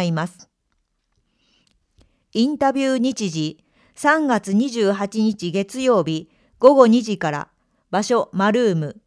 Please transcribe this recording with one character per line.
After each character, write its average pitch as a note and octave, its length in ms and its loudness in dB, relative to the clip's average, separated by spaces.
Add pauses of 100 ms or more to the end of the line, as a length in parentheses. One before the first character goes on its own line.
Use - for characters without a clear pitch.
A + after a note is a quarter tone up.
い E3+ 100 -2
ま D#3+ 140 -4
す。 - 240 -18 (1800)
イ A#3 140 0
ン D4 120 -4
タ C4+ 140 0
ビ C4+ 100 -2
ュ C4 140 0
ー - 20 -2
日 A#3 320 -4
時、 D#3 340 -6 (300)
三 D4+ 320 0
月 G#3 280 -2
二 B3 140 0
十 A3 240 0
八 G3+ 300 -4
日 G#3 280 -2
月 G3 300 -6
曜 A#3 240 2
日 D#3+ 240 -6 (300)
午 C4+ 160 8
後 B3+ 120 8
二 A3+ 160 4
時 G#3+ 160 -6
か D#3+ 120 -4
ら、 D3 180 -8 (420)
場 G3+ 120 -2
所 A#3 300 0
マ G3 200 0
ル A3+ 200 2
ー E3 40 0
ム。 D3+ 300 -8